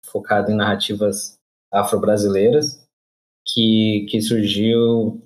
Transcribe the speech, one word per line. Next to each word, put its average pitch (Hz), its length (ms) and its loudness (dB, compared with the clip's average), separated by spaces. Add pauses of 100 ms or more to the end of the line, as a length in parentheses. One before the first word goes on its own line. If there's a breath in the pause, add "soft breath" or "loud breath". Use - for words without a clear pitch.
focado 104 460 -2
em 107 60 0
narrativas 101 800 -2 (360)
afro-brasileiras, 101 1120 0 (640)
que, 110 640 2
que 113 100 -2
surgiu 110 1080 0